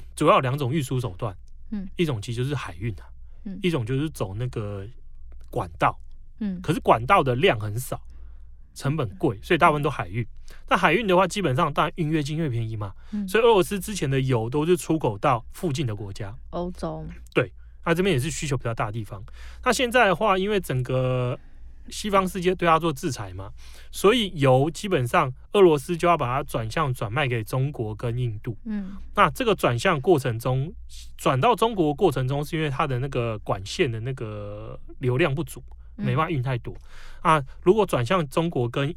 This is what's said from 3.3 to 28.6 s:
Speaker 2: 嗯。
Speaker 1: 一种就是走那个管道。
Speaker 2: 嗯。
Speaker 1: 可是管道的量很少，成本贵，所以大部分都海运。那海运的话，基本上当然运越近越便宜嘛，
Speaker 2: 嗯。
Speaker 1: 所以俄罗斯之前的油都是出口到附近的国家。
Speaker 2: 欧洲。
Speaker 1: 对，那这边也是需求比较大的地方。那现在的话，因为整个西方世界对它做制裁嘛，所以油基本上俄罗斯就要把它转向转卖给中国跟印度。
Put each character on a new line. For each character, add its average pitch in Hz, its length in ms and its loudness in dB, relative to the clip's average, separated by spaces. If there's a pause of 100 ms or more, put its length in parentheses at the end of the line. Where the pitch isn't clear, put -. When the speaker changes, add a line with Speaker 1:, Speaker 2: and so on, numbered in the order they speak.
Speaker 2:
嗯。 196 180 -10
Speaker 1:
一 180 80 2
种 135 160 0
就 131 100 -2
是 151 140 -2
走 98 240 -6
那 117 140 -4
个 104 360 -6 (640)
管 98 300 -4
道。 127 180 2 (440)
Speaker 2:
嗯。 196 200 -4
Speaker 1:
可 - 140 0
是 - 60 -2
管 120 260 4
道 202 160 8
的 127 140 2
量 151 240 4
很 104 180 -4
少， - 220 -6 (760)
成 143 220 -2
本 135 200 -2
贵， 113 240 0
所 - 140 2
以 160 40 6
大 170 100 8
部 151 60 6
分 147 80 -2
都 151 60 0
海 117 200 -4
运。 107 180 -4 (420)
那 262 80 6
海 180 160 4
运 226 140 2
的 180 100 6
话， 185 120 6
基 202 120 -2
本 151 140 2
上 151 180 2
当 156 140 2
然 175 80 -4
运 156 160 0
越 160 100 2
近 147 160 -4
越 160 120 -2
便 117 200 -2
宜 110 80 -6
嘛， 104 160 -6 (200)
Speaker 2:
嗯。 208 160 -4
Speaker 1:
所 185 120 2
以 233 40 6
俄 - 20 6
罗 214 160 8
斯 202 160 -2
之 202 160 -6
前 165 160 -2
的 135 100 2
油 123 300 0
都 147 160 0
是 180 100 6
出 160 220 0
口 120 180 0
到 123 360 0
附 170 200 -4
近 135 140 -2
的 110 80 -4
国 101 180 -8
家。 110 240 -10 (140)
Speaker 2:
欧 175 220 -6
洲。 160 340 -8 (260)
Speaker 1:
对， - 200 2 (320)
那 170 100 2
这 170 80 4
边 196 100 2
也 131 80 4
是 123 80 -2
需 156 180 -4
求 139 100 0
比 - 80 -8
较 117 100 -2
大 117 120 -2
的 107 60 -8
地 110 120 -6
方。 98 200 -12 (400)
那 254 80 4
现 247 180 0
在 233 160 6
的 185 100 4
话， 208 200 4
因 190 140 0
为 208 100 2
整 131 220 -2
个 127 560 0 (500)
西 - 220 -6
方 196 160 6
世 185 140 -4
界 180 140 2
对 170 140 2
它 160 100 6
做 165 140 0
制 143 200 -4
裁 101 200 -8
嘛， 95 200 -10 (400)
所 196 200 6
以 220 220 0
油 135 340 6
基 170 200 -6
本 147 180 2
上 139 260 2 (200)
俄 208 80 6
罗 165 180 10
斯 170 180 -4
就 165 100 0
要 175 120 6
把 139 80 -2
它 131 160 -2
转 113 260 -4
向 143 240 0
转 117 200 -4
卖 139 160 0
给 117 160 -2
中 135 260 -2
国 110 240 -6
跟 117 240 -4
印 120 220 -2
度。 113 240 -6